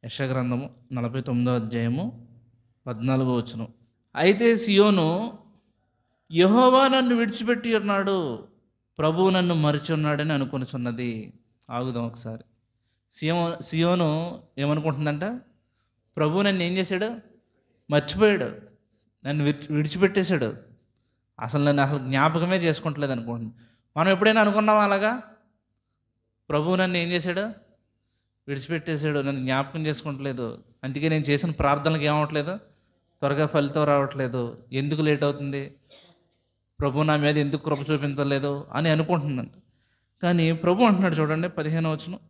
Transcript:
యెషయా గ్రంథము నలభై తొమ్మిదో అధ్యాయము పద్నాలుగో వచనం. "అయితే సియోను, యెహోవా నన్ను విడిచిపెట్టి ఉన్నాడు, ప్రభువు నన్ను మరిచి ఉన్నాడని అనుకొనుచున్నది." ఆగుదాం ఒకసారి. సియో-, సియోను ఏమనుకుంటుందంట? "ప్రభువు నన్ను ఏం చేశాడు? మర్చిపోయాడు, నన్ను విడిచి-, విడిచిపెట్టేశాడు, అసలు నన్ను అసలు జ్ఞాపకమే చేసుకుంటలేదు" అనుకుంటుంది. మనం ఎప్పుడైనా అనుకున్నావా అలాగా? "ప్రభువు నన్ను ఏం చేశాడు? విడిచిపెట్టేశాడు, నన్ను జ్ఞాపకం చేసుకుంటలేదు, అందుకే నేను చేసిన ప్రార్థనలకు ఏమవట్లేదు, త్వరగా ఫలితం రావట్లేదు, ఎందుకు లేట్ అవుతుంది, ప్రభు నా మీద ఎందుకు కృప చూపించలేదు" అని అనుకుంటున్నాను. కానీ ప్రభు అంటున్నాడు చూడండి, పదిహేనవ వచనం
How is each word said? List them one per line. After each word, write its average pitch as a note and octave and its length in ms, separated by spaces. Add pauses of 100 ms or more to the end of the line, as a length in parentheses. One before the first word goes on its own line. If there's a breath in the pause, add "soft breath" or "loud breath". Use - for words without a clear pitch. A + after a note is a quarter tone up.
యెషయా C3 240
గ్రంథము B2+ 480 (180)
నలభై A#2+ 280
తొమ్మిదో B2 340
అధ్యాయము A#2 720 (600)
పద్నాలుగో B2+ 480
వచనం. A2+ 320 (480)
"అయితే G3+ 400
సియోను, G3+ 800 (960)
యెహోవా B3 560
నన్ను B3+ 280
విడిచిపెట్టి A#3 600
ఉన్నాడు, G3 720 (500)
ప్రభువు E3 320
నన్ను F3+ 260
మరిచి D3+ 380
ఉన్నాడని D3+ 400
అనుకొనుచున్నది." B2 1000 (360)
ఆగుదాం A#2+ 360
ఒకసారి. A2+ 380 (680)
సియో-, E3 500
సియోను E3 800 (160)
ఏమనుకుంటుందంట? D3+ 840 (760)
"ప్రభువు D3+ 260
నన్ను G3 220
ఏం F3 140
చేశాడు? F#3+ 380 (720)
మర్చిపోయాడు, D#3+ 640 (760)
నన్ను D3 180
విడిచి-, C#3+ 320
విడిచిపెట్టేశాడు, F3 760 (840)
అసలు C3 240
నన్ను C#3+ 200
అసలు C#3+ 140
జ్ఞాపకమే D#3+ 600
చేసుకుంటలేదు" D3 540
అనుకుంటుంది. A#2 420 (440 soft breath)
మనం E3+ 120
ఎప్పుడైనా G#3+ 320
అనుకున్నావా G#3+ 420
అలాగా? G#3 380 (1300)
"ప్రభువు D#3 260
నన్ను F#3 220
ఏం E3+ 140
చేశాడు? F3 300 (1040)
విడిచిపెట్టేశాడు, D3 720
నన్ను C#3 220
జ్ఞాపకం C3+ 460
చేసుకుంటలేదు, C#3 760 (200)
అందుకే C#3+ 260
నేను D#3 140
చేసిన C#3+ 280
ప్రార్థనలకు D3 520
ఏమవట్లేదు, D3+ 540 (640)
త్వరగా C#3+ 260
ఫలితం D3 380
రావట్లేదు, C3+ 800 (100)
ఎందుకు C#3+ 280
లేట్ D3 220
అవుతుంది, C#3+ 500 (1040 soft breath)
ప్రభు C#3+ 220
నా D3+ 140
మీద D3 220
ఎందుకు C#3+ 280
కృప C#3+ 260
చూపించలేదు" C#3 800
అని D#3 180
అనుకుంటున్నాను. D3+ 600 (760)
కానీ E3+ 280
ప్రభు F3 320
అంటున్నాడు F#3+ 320
చూడండి, D#3 340
పదిహేనవ D#3+ 420
వచనం E3 280 (100)